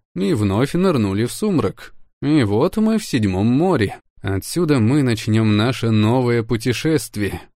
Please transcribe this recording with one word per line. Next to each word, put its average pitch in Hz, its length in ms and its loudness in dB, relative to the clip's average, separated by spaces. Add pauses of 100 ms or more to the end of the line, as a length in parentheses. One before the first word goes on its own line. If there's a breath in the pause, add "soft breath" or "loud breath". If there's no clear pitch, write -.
(160)
и 190 180 0
вновь 107 400 0
нырнули 120 520 0
в 120 80 -6
сумрак. 151 600 -4 (280)
И 143 220 2
вот 110 340 0
мы 220 200 2
в 208 80 -6
Седьмом 104 420 0
море. 135 520 0 (220)
Отсюда 139 580 -2
мы 131 240 2
начнем 110 540 2
наше 117 340 0
новое 117 520 2
путешествие, 113 1000 -2 (160)